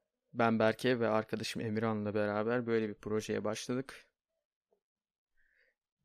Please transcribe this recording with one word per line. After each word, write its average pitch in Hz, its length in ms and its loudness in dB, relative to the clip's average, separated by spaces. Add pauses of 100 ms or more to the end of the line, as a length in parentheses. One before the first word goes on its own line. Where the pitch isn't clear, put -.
(340)
Ben 113 240 4
Berke 117 420 2
ve 113 80 2
arkadaşım 107 540 -2
Emirhan'la 107 520 -2
beraber 107 520 0
böyle 113 220 2
bir 104 60 -8
projeye 107 500 -4
başladık. 123 600 -6 (2000)